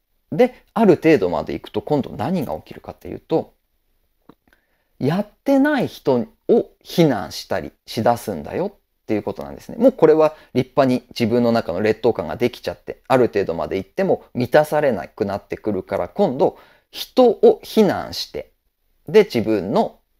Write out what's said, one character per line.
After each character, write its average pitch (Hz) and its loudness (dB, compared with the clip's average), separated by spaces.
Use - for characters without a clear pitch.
で、 247 0
あ 226 0
る 175 6
程 156 4
度 87 -2
ま 78 -4
で - -8
行 - -10
く - -20
と 104 -6
今 147 -2
度 - -14
何 151 -4
が 76 -8
起 - -14
き - -20
る - -20
か - -16
っ - -20
て - -18
い 92 -12
う - -14
と、 - -4
や 156 -2
っ 202 -8
て 269 2
な 285 2
い 254 -2
人 220 -2
を 226 2
非 - 0
難 101 -2
し - -14
た 95 -4
り 73 -12
し - -6
だ 120 4
す 104 -8
ん 76 -10
だ 85 -10
よ 165 -4
っ - -14
て 110 -2
い 104 0
う 101 -6
こ 101 -6
と - -14
な 69 -12
ん 71 -16
で - -18
す - -20
ね。 - -16
も 262 4
う - 6
こ - 4
れ 151 6
は 156 2
立 127 -2
派 139 2
に 127 -2
自 - -4
分 120 2
の 117 2
中 113 -2
の 87 -6
劣 107 0
等 117 2
感 87 -8
が 78 -8
で 147 -2
き - -16
ち - -12
ゃ 87 -4
っ - -16
て、 - -16
あ 131 2
る 120 4
程 98 -2
度 85 -6
ま 78 -6
で 87 -6
行 95 -8
っ - -20
て - -6
も 165 -2
満 120 -4
た 151 6
さ 151 -2
れ 143 0
な 95 -6
く - -8
な 98 -4
っ - -14
て - -10
く - -6
る 92 -6
か 98 -6
ら、 90 -6
今 202 0
度 - 0
人 - 2
を - 4
非 - 0
難 92 -2
し - -10
て、 - -12
で、 202 4
自 120 -2
分 104 -2
の - -2